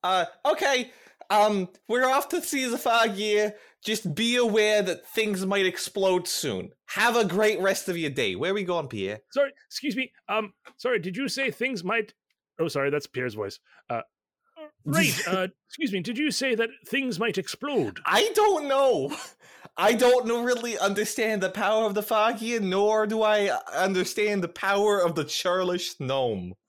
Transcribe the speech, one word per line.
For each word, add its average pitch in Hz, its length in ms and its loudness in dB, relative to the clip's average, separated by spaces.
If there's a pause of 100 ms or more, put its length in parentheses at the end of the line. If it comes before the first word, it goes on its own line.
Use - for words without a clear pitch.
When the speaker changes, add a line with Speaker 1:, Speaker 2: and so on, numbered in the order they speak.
Speaker 1:
Uh, 180 220 2 (200)
okay. 277 460 0 (380)
Um, 208 400 4 (180)
we're 247 200 2
off 277 220 2
to 349 120 -2
see 277 240 -4
the 240 120 -2
Fog 226 340 2
here. 208 440 0 (280)
Just 214 320 -4
be 233 200 0
aware 214 480 4
that 180 240 -6
things 208 380 -2
might 196 200 2
explode 180 640 0
soon. 98 440 -4 (160)
Have 220 280 0
a 233 100 4
great 196 340 2
rest 190 300 0
of 175 80 -2
your 156 140 -2
day. 117 240 -2
Where 151 160 -2
are 196 40 0
we 208 80 -2
going, 170 240 -2
Pierre? 107 320 -6 (120)
Speaker 2:
Sorry, 277 200 0 (160)
excuse 254 280 -6
me. 254 160 -6 (160)
Um, 208 260 -4 (240)
sorry, 233 220 -2
did 175 180 -8
you 269 100 -4
say 262 240 -4
things 240 320 -6
might, 180 300 -4 (460)
oh, 165 80 0
sorry, 139 240 -2
that's 147 160 -4
Pierre's 123 280 -6
voice. 101 240 -8 (300)
Uh, 113 120 -4 (840)
right, 147 380 2
Speaker 1:
<laughs> - 40 -4
Speaker 2:
uh, 185 200 0 (200)
excuse 285 240 -4
me, 190 100 -4
did 214 160 -6
you 302 140 0
say 262 240 -2
that 226 140 -2 (180)
things 254 320 -4
might 226 200 -2
explode? 190 680 -4
Speaker 1:
I 240 300 2
don't 392 320 4
know. 269 480 2 (640)
I 208 160 4
don't 247 340 6
know, 233 160 0
really 240 360 -2
understand 208 640 0
the 185 60 0
power 208 360 2
of 202 100 0
the 208 80 -2
Fog 214 340 2
here, 226 220 -2
nor 208 480 2
do 220 160 0
I 208 260 4 (260)
understand 190 680 0
the 180 40 -4
power 202 520 2
of 165 160 2
the 160 100 -2
Churlish 180 720 -2
Gnome. 120 540 -2 (160)